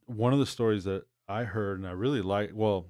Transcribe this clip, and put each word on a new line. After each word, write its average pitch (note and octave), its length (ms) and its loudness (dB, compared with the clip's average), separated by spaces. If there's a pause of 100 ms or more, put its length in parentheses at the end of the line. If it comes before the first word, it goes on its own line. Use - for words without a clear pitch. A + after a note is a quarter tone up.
one A#2+ 260 2
of C#3+ 80 6
the B2+ 60 4
stories G#2+ 380 0
that F#2+ 200 -4 (240)
I A2 160 -4
heard, G2 340 -4
and F#2+ 80 -8
I F2+ 60 -8
really A2+ 300 0
like, G2+ 320 0
well, G#2 360 0